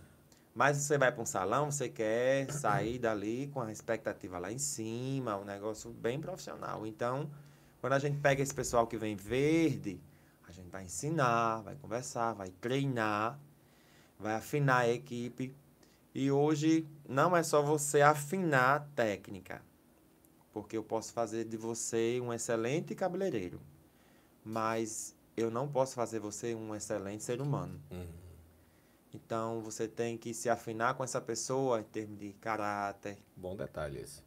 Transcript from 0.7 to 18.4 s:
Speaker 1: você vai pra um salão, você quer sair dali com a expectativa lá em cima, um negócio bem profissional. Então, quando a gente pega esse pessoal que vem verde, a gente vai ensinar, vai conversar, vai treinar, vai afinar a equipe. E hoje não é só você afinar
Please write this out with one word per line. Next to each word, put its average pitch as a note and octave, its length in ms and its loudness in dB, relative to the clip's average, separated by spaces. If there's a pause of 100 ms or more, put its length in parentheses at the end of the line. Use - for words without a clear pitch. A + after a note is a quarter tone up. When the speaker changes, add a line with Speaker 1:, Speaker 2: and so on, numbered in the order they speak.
Speaker 1:
você C#3+ 200 2
vai C3 140 6
pra A2+ 120 -6
um - 20 -6
salão, A#2 460 0
você C#3+ 180 -2
quer B2+ 640 2
sair A2+ 480 0
dali A2+ 540 -2
com C#3 80 -4
a A2 100 -4
expectativa G#2 640 -4
lá F2+ 140 -6
em B2 80 -6
cima, A#2+ 760 -4
um G2+ 80 -8
negócio G2+ 440 -8
bem A#2 300 -4
profissional. C#3+ 680 -8
Então, A#2+ 440 -2 (520)
quando B2+ 120 0
a C#3 60 4
gente C#3+ 180 0
pega C#3 260 4
esse C3+ 100 -2
pessoal A#2+ 320 4
que A2+ 120 -4
vem G#2+ 180 -2
verde, A#2+ 840 2 (480)
a - 40 -18
gente F2+ 180 -16
vai F#2+ 140 -10
ensinar, A#2 760 2
vai F#2+ 140 -12
conversar, A#2 580 -2
vai G2 160 -8
treinar, A#2+ 880 0 (800)
vai G#2+ 160 -2
afinar C3 440 4
a A#2+ 100 6
equipe. B2 680 -4 (580)
E C3+ 180 2
hoje D3+ 540 4 (220)
não D#3+ 300 6
é E3 60 6
só D#3 180 6
você D3 400 4
afinar D3 720 6